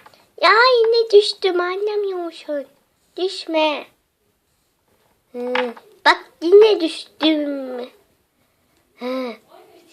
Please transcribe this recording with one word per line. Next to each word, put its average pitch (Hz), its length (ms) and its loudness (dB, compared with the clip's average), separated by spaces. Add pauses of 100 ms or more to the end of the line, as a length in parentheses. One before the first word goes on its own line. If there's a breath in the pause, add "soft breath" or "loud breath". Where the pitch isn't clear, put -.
(420 soft breath)
Ya 359 100 4
yine 466 600 4
düştüm, 392 500 2
anlamıyorsun. 370 1040 -6 (520)
Düşme. 320 680 -4 (1500)
Hı, 247 220 -8 (520)
bak 330 260 0 (100)
yine 403 380 6
düştüm. 285 1080 -4 (1080)
Hı, 254 340 -8 (600)